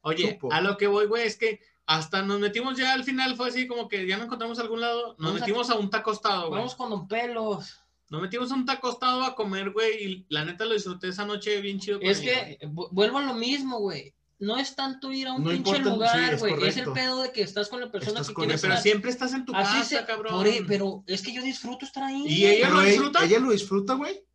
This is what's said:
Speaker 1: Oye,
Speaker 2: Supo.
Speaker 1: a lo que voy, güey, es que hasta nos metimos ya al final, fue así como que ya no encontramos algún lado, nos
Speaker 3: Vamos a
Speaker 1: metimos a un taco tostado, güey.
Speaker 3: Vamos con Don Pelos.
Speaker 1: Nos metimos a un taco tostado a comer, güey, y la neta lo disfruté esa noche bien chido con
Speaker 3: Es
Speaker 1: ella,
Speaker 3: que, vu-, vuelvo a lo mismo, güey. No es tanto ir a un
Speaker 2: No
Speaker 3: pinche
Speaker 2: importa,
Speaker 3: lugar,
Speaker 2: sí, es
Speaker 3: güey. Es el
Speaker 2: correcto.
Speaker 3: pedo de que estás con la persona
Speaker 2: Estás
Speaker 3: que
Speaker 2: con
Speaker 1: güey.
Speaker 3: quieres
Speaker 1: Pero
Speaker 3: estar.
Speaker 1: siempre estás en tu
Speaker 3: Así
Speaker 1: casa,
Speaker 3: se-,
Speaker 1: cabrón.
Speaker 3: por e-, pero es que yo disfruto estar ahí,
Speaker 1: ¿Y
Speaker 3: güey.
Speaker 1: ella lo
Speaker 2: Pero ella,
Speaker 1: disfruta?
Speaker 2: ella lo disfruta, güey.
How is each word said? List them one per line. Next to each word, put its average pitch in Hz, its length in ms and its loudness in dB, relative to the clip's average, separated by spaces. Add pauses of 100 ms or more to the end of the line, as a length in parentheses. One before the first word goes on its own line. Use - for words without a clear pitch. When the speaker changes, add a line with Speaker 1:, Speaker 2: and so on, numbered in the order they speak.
Speaker 1:
Oye, 165 320 0
Speaker 2:
Supo. 135 200 -4
Speaker 1:
a 156 80 4
lo 196 160 2
que 202 120 2
voy, 202 180 4
güey, 226 220 0
es 214 80 -6
que 220 240 -2 (260)
hasta 160 360 0
nos 202 180 0
metimos 240 360 -2
ya 262 160 2
al 254 120 0
final, 262 320 -2
fue 247 140 -2
así 247 180 -2
como 240 200 -6
que 196 180 -4
ya 190 100 0
no 220 80 -6
encontramos 233 340 -6
algún 226 220 -4
lado, 233 300 -2
nos - 80 -20
Speaker 3:
Vamos 160 180 -2
a 170 80 -2
Speaker 1:
metimos 240 260 0
a 240 60 4
un 202 140 0
taco 214 200 -2
tostado, 196 380 0
güey. 160 100 -4
Speaker 3:
Vamos 240 160 -4
con 240 160 -6
Don 190 160 -4
Pelos. 220 720 -4 (320)
Speaker 1:
Nos 156 100 -6
metimos 233 320 -4
a - 20 -2
un 254 120 0
taco 254 240 -2
tostado 254 340 0
a 262 100 -2
comer, 196 360 -2
güey, 214 340 0
y 190 240 -8
la 151 160 -2
neta 175 220 -6
lo 226 80 2
disfruté 185 340 -4
esa 190 160 -6
noche 208 360 -4
bien 196 200 -4
chido 202 180 -4
con 190 100 0
Speaker 3:
Es 196 120 4
Speaker 1:
ella, 247 240 0 (140)
Speaker 3:
que, - 80 -
vu-, 160 260 -8
vuelvo 214 260 4
a 285 40 0
lo 269 120 -2
mismo, 254 440 -2
güey. 175 360 -6 (240)
No 214 200 -2
es - 180 -4
tanto 269 340 -6
ir 269 160 -4
a 262 60 -6
un 262 100 -2
Speaker 2:
No 165 80 0
Speaker 3:
pinche - 280 2
Speaker 2:
importa, 262 160 2
Speaker 3:
lugar, 233 340 4
Speaker 2:
sí, 233 60 0
es 226 60 -2
Speaker 3:
güey. 208 120 0 (160)
Es - 80 0
el 247 80 -4
Speaker 2:
correcto. - 80 -4
Speaker 3:
pedo 254 300 -2
de 254 100 -4
que 214 100 -2
estás 208 260 -4
con 247 120 -8
la 247 100 -8
persona 202 300 -4
Speaker 2:
Estás - 80 -4
Speaker 3:
que 214 60 -10
Speaker 2:
con - 80 -4
Speaker 1:
güey. - 60 0
Speaker 3:
quieres 156 140 2
Speaker 1:
Pero 185 120 4
Speaker 3:
estar. 180 80 2
Speaker 1:
siempre 208 280 4
estás 247 220 -2
en 262 140 -4
tu - 100 -6
Speaker 3:
Así 196 220 2
Speaker 1:
casa, 240 60 2 (160)
Speaker 3:
se-, 220 40 -6
Speaker 1:
cabrón. 214 300 -4
Speaker 3:
por 190 120 4
e-, 220 220 4
pero 196 380 0
es 185 160 -4
que 240 100 -8
yo 247 100 -8
disfruto 254 440 -6
estar 269 180 -8
ahí, 277 220 -4
Speaker 1:
¿Y 151 160 4
Speaker 3:
güey. - 20 6 (120)
Speaker 1:
ella 247 120 6
lo - 60 6
Speaker 2:
Pero - 80 8
ella, 196 80 8
Speaker 1:
disfruta? 285 340 6
Speaker 2:
ella 196 160 6
lo 254 120 2
disfruta, 196 420 0
güey. 311 300 -6 (100)